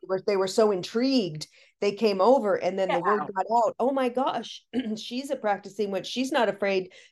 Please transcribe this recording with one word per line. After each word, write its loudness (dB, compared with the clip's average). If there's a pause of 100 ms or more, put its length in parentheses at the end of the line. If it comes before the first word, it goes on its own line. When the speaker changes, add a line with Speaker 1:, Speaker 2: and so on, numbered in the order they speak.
Speaker 1:
they -16
were, -2
they 2
were 2
so 4
intrigued, 0 (320)
they 0
came 0
over, 6
and -2
then 0
the 0
word 0
Speaker 2:
Wow. -12
Speaker 1:
got 0 (200)
out, -2
"Oh 2
my 0
gosh, -4
<clears throat> -4
she's -8
a -2
practicing -4
witch. -4
She's -4
not 2
afraid -2 (200)